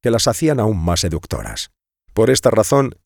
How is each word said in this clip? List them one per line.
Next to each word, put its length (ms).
que 80
las 160
hacían 340
aún 220
más 180
seductoras. 720
Por 180
esta 200
razón 560